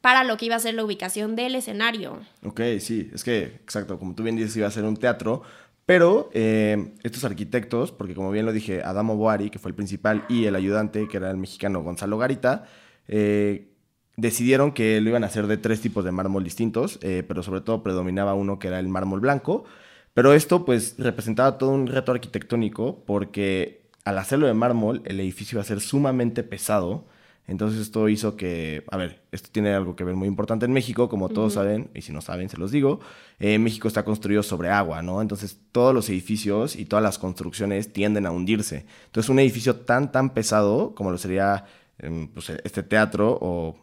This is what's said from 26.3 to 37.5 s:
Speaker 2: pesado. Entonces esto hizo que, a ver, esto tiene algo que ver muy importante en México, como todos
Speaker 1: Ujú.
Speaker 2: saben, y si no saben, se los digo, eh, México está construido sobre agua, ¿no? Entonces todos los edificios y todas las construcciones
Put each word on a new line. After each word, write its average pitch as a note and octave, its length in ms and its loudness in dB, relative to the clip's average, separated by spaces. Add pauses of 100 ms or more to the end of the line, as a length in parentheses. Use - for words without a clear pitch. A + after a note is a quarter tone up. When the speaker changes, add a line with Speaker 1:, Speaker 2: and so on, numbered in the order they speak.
Speaker 2:
pesado. G2+ 640 -2 (420)
Entonces G#2+ 320 -2
esto G#2+ 280 0
hizo G#2+ 280 0
que, E2 540 -6
a F#2+ 60 -6
ver, F2+ 340 -6
esto - 220 -14
tiene G#2 200 2
algo F#2 220 0
que F2+ 80 -8
ver F2+ 140 -2
muy F#2+ 100 -2
importante G#2 400 -2
en B2 60 2
México, B2 360 0
como F#2+ 200 -2
todos G#2+ 260 0
Speaker 1:
Ujú. G2+ 80 0
Speaker 2:
saben, G#2 320 -2
y - 80 -12
si - 100 -12
no D2 80 -8
saben, F2+ 280 -8
se - 80 -12
los F#2+ 160 -6
digo, C#3+ 260 2 (400)
eh, G#2+ 220 4
México A2+ 260 0
está G#2+ 180 0
construido G#2 380 0
sobre F2 260 -2
agua, F2+ 320 2
¿no? F#2 220 -2
Entonces G2+ 340 -6 (140)
todos B2+ 240 6
los A2+ 140 2
edificios G#2+ 640 -2
y - 120 -10
todas G#2+ 180 2
las G2 160 0
construcciones G2 720 -4